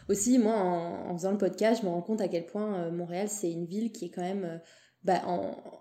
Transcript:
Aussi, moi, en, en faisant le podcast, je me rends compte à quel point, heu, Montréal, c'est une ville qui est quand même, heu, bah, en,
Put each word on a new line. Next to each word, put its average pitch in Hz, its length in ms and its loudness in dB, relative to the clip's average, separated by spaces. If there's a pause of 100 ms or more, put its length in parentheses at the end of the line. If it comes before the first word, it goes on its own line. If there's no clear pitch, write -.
Aussi, 247 300 4
moi, 220 160 6
en, 180 560 0
en 175 60 -2
faisant 185 160 0
le 208 60 2
podcast, 208 440 4
je 202 40 0
me 175 60 0
rends 175 100 0
compte 220 180 -2
à 185 80 0
quel 165 180 -2
point, 202 420 -4
heu, - 20 -4
Montréal, 175 380 -4
c'est 180 240 -2
une 170 140 -4
ville 214 260 -4
qui - 140 -10
est 175 40 -10
quand 180 120 -6
même, 190 220 -2
heu, 165 160 -6 (440)
bah, 180 220 4
en, 190 300 -2 (240)